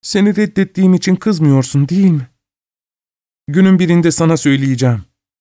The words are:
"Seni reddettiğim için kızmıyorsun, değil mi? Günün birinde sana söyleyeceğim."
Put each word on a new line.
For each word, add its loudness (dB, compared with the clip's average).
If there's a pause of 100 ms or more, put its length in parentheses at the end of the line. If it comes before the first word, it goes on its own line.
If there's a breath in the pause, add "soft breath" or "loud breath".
"Seni 0
reddettiğim 0
için 0
kızmıyorsun, 0
değil 0
mi? -4 (1160)
Günün 2
birinde 2
sana 0
söyleyeceğim." -2 (380)